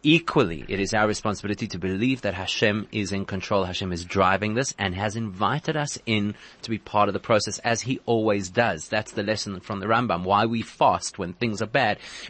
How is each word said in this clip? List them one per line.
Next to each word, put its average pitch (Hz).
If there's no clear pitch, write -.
Equally, 135
it 98
is 98
our 107
responsibility 104
to 92
believe 101
that 98
Hashem 104
is 101
in 98
control. 98
Hashem 92
is 85
driving 95
this 131
and 95
has 101
invited 113
us 147
in 104
to -
be 110
part 104
of 98
the 98
process, 107
as 117
he -
always 110
does. 95
That's 110
the 107
lesson 101
from 101
the 95
Rambam, 107
why 101
we 113
fast -
when 87
things 110
are 107
bad, 110